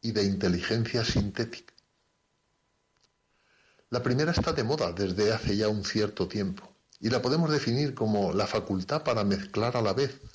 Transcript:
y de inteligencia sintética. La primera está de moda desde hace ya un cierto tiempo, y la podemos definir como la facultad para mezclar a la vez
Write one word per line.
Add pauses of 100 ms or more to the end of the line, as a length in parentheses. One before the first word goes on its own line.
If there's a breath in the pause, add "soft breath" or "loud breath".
y
de
inteligencia
sintética. (2250 soft breath)
La
primera
está
de
moda
desde
hace
ya
un
cierto
tiempo, (260)
y
la
podemos
definir
como
la
facultad
para
mezclar
a
la
vez (140)